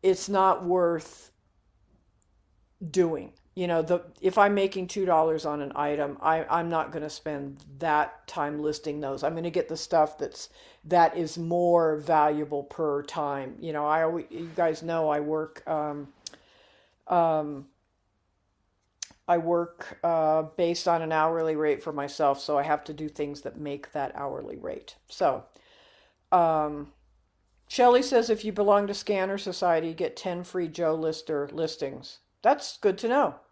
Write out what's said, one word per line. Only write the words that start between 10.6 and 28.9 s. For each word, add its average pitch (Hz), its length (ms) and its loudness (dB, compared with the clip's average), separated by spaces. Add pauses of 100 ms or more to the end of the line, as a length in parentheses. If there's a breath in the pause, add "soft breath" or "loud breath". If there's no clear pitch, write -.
that 165 320 4
is 170 200 -4
more 170 600 2
valuable 151 680 2
per 143 400 -2
time. 143 580 -6
You 160 140 -8
know, 147 120 -2
I 160 180 2
always, 165 260 -2
you 165 260 -10
guys 165 260 0
know 165 280 0
I 147 100 0
work, 156 480 -6
um, 147 400 -4 (1000 loud breath)
um, 156 600 2 (1600)
I 175 100 4
work, 170 640 -2
uh, 160 400 2
based 170 460 -2
on 165 140 2
an 160 100 -4
hourly 160 420 2
rate 151 280 0
for 156 100 -8
myself, 143 480 0
so 147 180 0
I 139 40 2
have 151 220 0
to 156 80 -12
do 151 160 -8
things 143 340 -8
that - 160 -10
make 143 340 -10
that 139 240 -6
hourly 139 400 -8
rate. - 400 -12 (120)
So, 135 360 0 (880 soft breath)
um, 156 600 2 (760)
Shelley 247 340 6
says, 233 260 2
"If 214 160 0
you 214 80 -4
belong 202 360 4
to 202 60 -4